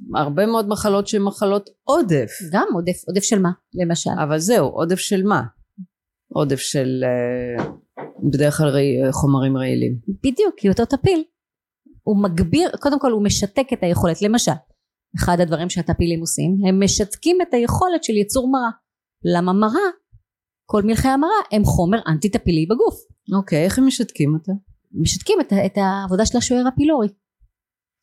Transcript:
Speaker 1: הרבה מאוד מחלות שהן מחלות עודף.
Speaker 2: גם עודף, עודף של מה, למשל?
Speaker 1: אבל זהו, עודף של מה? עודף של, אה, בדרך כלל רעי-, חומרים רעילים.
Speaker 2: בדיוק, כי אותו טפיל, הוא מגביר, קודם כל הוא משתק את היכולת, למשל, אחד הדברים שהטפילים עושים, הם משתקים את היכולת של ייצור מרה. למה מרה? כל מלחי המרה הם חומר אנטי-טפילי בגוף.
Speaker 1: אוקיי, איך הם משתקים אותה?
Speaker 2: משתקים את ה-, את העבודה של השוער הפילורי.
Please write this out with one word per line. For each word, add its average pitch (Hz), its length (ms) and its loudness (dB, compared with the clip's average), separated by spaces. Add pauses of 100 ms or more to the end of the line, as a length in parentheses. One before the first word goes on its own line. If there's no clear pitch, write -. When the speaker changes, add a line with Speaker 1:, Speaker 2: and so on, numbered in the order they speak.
(140)
Speaker 1:
הרבה 147 320 0
מאוד 226 220 0
מחלות 202 400 0
שהן 208 140 0
מחלות 202 480 -2 (140)
עודף. 180 460 0 (220)
Speaker 2:
גם 233 220 0
עודף, 175 340 -4
עודף 190 140 -2
של 214 160 0
מה, 180 120 2 (240)
למשל? 170 360 -2 (140)
Speaker 1:
אבל 151 140 0
זהו, 180 280 2
עודף 165 320 -2
של 190 240 -2
מה? 190 200 2 (840)
עודף 139 300 -2
של, 131 460 -2
אה, 123 600 -4 (680)
בדרך 147 240 2
כלל 156 120 2
רעי-, 135 440 2
חומרים 135 440 2
רעילים. 127 420 -2 (260)
Speaker 2:
בדיוק, 311 320 0
כי - 120 0
אותו 214 160 2
טפיל, 311 380 0 (800)
הוא 202 200 0
מגביר, 190 480 0 (100)
קודם 285 200 0
כל 269 100 0
הוא 214 140 0
משתק 208 480 0
את 233 100 -4
היכולת, 175 400 0
למשל, 214 300 2 (680)
אחד 180 220 2
הדברים 170 300 0
שהטפילים 170 500 0
עושים, 165 360 -2 (120)
הם 190 160 4
משתקים 214 580 0
את 339 120 -4
היכולת 320 500 0
של - 80 -2
ייצור 214 400 0
מרה. 254 180 0 (640)
למה 180 180 0
מרה? 214 360 2 (760)
כל 208 160 0
מלחי 220 260 2
המרה 277 220 2 (220)
הם 214 120 2
חומר 175 340 2 (100)
אנטי-טפילי 160 580 0
בגוף. 254 280 2 (440)
Speaker 1:
אוקיי, 170 260 0
איך 190 140 0
הם 262 80 6
משתקים 160 480 0
אותה? 160 180 -4 (500)
Speaker 2:
משתקים 370 380 0
את - 120 -2
ה-, 196 140 2
את 190 120 -4
העבודה 196 480 0
של 240 120 0
השוער 247 300 0
הפילורי. 262 400 2 (960)